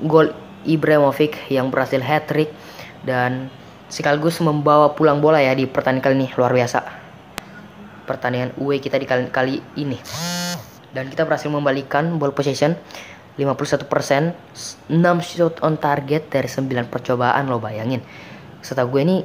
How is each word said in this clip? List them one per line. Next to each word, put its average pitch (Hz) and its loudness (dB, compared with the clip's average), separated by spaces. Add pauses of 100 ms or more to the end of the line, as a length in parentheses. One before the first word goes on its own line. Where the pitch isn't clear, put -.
gol 156 6 (320)
Ibrahimovic 151 2
yang 131 2
berhasil 131 0
hat-trick 151 0 (520)
dan 127 -2 (400)
sekaligus 151 0
membawa 147 4
pulang 147 4
bola 151 6
ya 131 4
di 131 0
pertandingan 131 0
kali 135 2
ini. 131 0
Luar 123 2
biasa 123 0 (1300)
pertandingan 127 -4
away 139 0
kita 135 -2
di 135 -6
kali, 127 0
kali 131 0 (220)
ini. 139 -4 (920)
Dan 131 -8
kita 160 -2
berhasil 151 0
membalikkan 147 0
ball 139 0
possession 143 2 (640)
lima 139 0
puluh 147 -4
satu 139 0
persen, 156 2 (160)
s-, - -14 (160)
enam 170 4
shot 165 0
on 156 2
target 143 -2
dari 127 -2
sembilan 131 -4
percobaan, 123 0
lo 120 -2
bayangin. 110 -6 (580)
Setahu 127 -2
gue 139 4
ini 185 4